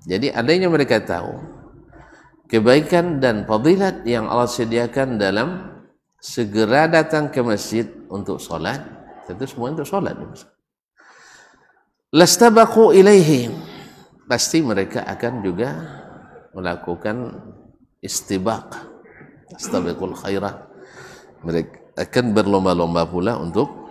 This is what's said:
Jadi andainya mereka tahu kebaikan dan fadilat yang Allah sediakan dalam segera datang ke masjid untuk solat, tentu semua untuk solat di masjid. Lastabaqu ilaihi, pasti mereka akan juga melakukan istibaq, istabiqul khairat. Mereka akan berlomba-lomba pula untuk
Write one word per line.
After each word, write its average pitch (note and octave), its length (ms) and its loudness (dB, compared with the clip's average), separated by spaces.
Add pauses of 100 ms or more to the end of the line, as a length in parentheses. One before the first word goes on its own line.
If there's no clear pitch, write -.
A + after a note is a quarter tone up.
Jadi G#2 240 -2
andainya E3+ 400 0
mereka C#3 320 2
tahu - 340 -6 (1120)
kebaikan D3+ 720 4
dan A2+ 240 0
fadilat F3 640 0
yang A#2 240 -2
Allah A#2+ 160 2
sediakan A#2+ 720 -2
dalam G#2+ 580 -2 (400)
segera A2 680 0
datang D#3 400 0
ke C3 160 -2
masjid A2 420 -2 (220)
untuk F#2+ 320 -8
solat, F2+ 420 -6 (460)
tentu G2 180 -10
semua C3 300 -8
untuk D3+ 100 -6
solat G3 300 -4
di - 100 -14
masjid. - 240 -20 (1700)
Lastabaqu G#3+ 800 6
ilaihi, D#3+ 560 8 (760)
pasti C#3 380 0
mereka G#2 400 -2
akan A#2+ 300 -6 (100)
juga F#2+ 260 -4 (840)
melakukan F#2 800 -8 (640)
istibaq, - 760 -6 (840)
istabiqul F2+ 560 -6
khairat. G2 560 -8 (720)
Mereka - 560 -6
akan B2 320 -2
berlomba-lomba F#2 760 2
pula F2+ 320 -4
untuk F2 320 -4 (220)